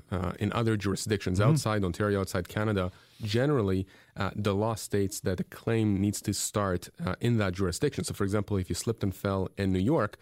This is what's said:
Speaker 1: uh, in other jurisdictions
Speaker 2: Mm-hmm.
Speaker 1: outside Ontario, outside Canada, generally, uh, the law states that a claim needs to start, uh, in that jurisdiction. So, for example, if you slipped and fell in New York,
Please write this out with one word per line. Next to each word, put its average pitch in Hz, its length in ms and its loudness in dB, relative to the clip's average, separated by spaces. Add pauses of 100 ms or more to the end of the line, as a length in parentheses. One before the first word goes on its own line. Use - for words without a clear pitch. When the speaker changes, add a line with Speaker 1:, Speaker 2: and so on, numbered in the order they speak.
(120)
Speaker 1:
uh, 90 280 -2
in 104 140 0
other 113 240 2
jurisdictions 95 640 0
Speaker 2:
Mm-hmm. 113 120 6
Speaker 1:
outside 110 320 2
Ontario, 101 380 0
outside 95 260 -2
Canada, 104 440 0 (320)
generally, 107 640 2 (280)
uh, 98 200 -2
the 104 180 0
law 107 220 0
states 101 460 -2
that 92 180 -2
a 95 40 -2
claim 110 560 0
needs 101 220 0
to 104 120 -2
start, 95 560 -2 (140)
uh, 139 180 0
in 120 160 2
that 98 160 2
jurisdiction. 92 500 -2
So, 87 100 -6
for 101 120 0
example, 101 320 0
if 92 120 -2
you 92 60 -2
slipped - 280 -4
and 98 120 -2
fell 98 420 -2
in 98 160 2
New 92 60 4
York, 113 420 2